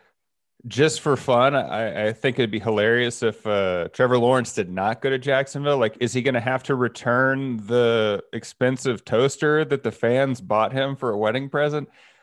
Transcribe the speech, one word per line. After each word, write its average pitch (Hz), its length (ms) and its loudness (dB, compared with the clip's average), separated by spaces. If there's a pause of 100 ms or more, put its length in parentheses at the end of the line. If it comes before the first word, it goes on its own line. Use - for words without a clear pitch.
(680)
just 156 320 2
for 143 160 2
fun, 131 400 2
I, 107 500 -2
I 110 60 0
think 123 260 -2
it'd 113 140 0
be 107 80 -4
hilarious 113 640 0
if, 110 200 -2
uh, 95 480 0
Trevor 123 260 2
Lawrence 120 340 2
did 92 180 -4
not 98 300 -4
go 135 100 -2
to 135 80 -2
Jacksonville. 139 600 0
Like, 110 200 0
is 113 140 -2
he 123 100 -2
gonna 127 180 0
have 127 240 -2
to 139 120 -2
return 127 800 0 (100)
the 113 560 2 (100)
expensive 123 720 -2
toaster 151 600 2
that 143 180 -2
the 113 80 -2
fans 127 500 0
bought 104 320 0
him 135 220 -2
for 131 160 -4
a 104 80 -2
wedding 113 320 -2
present? 147 380 -2 (340)